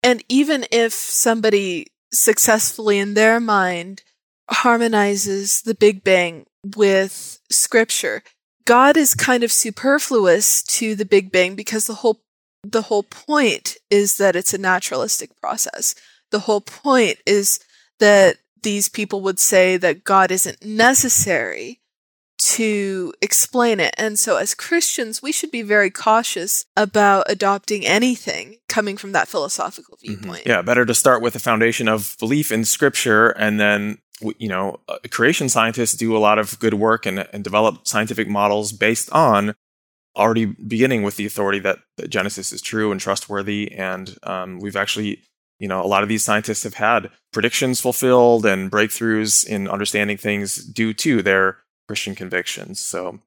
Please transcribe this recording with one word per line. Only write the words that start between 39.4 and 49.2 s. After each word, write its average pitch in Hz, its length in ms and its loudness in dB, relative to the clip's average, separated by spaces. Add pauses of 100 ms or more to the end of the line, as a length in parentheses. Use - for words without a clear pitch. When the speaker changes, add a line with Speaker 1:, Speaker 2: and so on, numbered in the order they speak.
Speaker 2:
already 113 280 2
beginning 113 580 -2
with 101 120 -4
the 101 100 -6
authority 101 340 -2
that, 98 200 -2 (160)
that 85 140 -12
Genesis 98 420 -4
is - 100 -14
true 107 300 -4
and 95 80 -4
trustworthy. 101 720 -6
And, 95 420 -10 (100)
um, 92 360 -10
we've 98 160 -10
actually, 101 460 -4 (400)
you 101 80 -8
know, 92 120 -2
a 90 60 -2
lot 101 160 2
of 104 60 -4
these 110 140 0
scientists 107 400 -2
have 107 120 -10
had 107 340 0 (220)
predictions 120 480 -2
fulfilled 123 680 4
and 95 240 0
breakthroughs 107 800 0